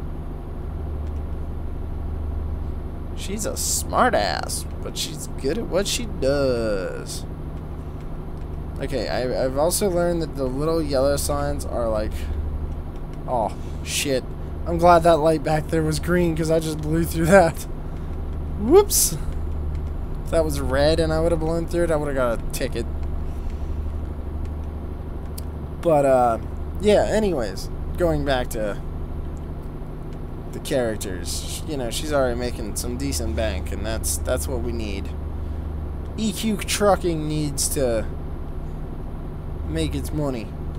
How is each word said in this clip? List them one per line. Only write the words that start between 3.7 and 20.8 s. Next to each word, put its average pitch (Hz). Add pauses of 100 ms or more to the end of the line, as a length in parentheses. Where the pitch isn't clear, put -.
ass, 98 (180)
but -
she's - (160)
good 156
at 220
what 190
she -
does. 113 (1500)
Okay, 123
I, 113
I've 131
also 175
learned 175
that 135
the 139
little 151
yellow 143
signs 143
are 113
like... 107 (1120)
Oh, 113 (300)
shit. 135 (420)
I'm 170
glad 170
that 170
light 156
back 156
there 160
was 156
green, 175
'cause 160
I 160
just 156
blew 156
through 160
that. 170 (960)
Whoops! 339 (1080)
If -
that 165
was 143
red 143